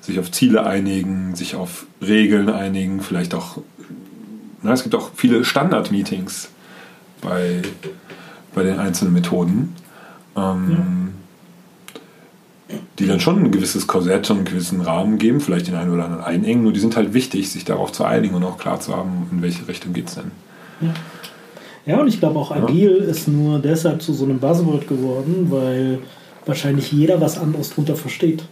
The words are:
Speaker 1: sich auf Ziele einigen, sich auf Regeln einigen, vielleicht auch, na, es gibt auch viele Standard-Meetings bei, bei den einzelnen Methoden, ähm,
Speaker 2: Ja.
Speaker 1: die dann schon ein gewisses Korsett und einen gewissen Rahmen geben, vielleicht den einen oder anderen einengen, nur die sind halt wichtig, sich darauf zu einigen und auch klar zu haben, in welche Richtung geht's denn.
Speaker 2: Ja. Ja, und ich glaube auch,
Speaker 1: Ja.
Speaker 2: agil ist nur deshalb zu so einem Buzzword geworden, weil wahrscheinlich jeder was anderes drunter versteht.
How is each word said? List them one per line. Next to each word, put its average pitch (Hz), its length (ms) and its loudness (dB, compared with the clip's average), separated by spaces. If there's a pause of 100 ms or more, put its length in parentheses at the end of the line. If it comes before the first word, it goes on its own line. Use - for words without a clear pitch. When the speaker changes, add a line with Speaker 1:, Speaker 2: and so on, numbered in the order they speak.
Speaker 1:
sich 92 180 -4
auf 90 120 -4
Ziele 110 360 4
einigen, 95 680 -2
sich 90 220 -8
auf - 300 -10 (160)
Regeln 104 480 4
einigen, 98 500 -2
vielleicht 87 340 -4
auch, - 240 -8 (1040)
na, 107 100 2
es 127 100 2
gibt 113 120 -2
auch - 200 -2
viele 117 300 4
Standard-Meetings 101 1040 0 (720)
bei, 90 400 -2 (920)
bei 95 100 0
den 95 140 0
einzelnen 92 360 2
Methoden, 90 600 2 (640)
ähm, 92 760 0 (1600)
Speaker 2:
Ja. - 80 -10 (220)
Speaker 1:
die 196 80 2
dann - 140 4
schon 180 240 4
ein 117 60 4
gewisses 92 360 0
Korsett 92 440 2
und 107 80 4
einen 95 80 0
gewissen 90 360 -2
Rahmen 92 360 0
geben, 131 220 4
vielleicht 87 280 -2
den 90 60 -4
einen 87 180 -2
oder 87 120 0
anderen 82 200 -8
einengen, 107 400 0
nur 110 80 4
die 101 80 -2
sind 113 160 0
halt 107 180 0
wichtig, 98 360 0
sich - 140 -10
darauf 98 280 -4
zu - 120 -4
einigen 98 300 2
und 87 100 0
auch 90 140 -6
klar - 220 -4
zu - 160 -6
haben, 92 340 -4
in 90 120 -2
welche 87 260 -4
Richtung 90 260 -8
geht's - 220 -6
denn. - 160 -12 (480)
Speaker 2:
Ja. 165 140 -2 (920)
Ja, 180 140 2
und 294 80 4
ich - 100 2
glaube 156 200 2
auch, - 160 -4
Speaker 1:
Ja. 147 80 0
Speaker 2:
agil 190 340 6
ist 165 320 0
nur 147 300 2
deshalb 156 440 0
zu 160 120 -2
so 131 100 0
einem 135 140 0
Buzzword 151 500 2
geworden, 139 600 0
weil 131 480 0 (480)
wahrscheinlich 143 460 0
jeder 160 280 4
was - 180 0
anderes 151 320 -2
drunter 151 260 -2
versteht. - 560 -2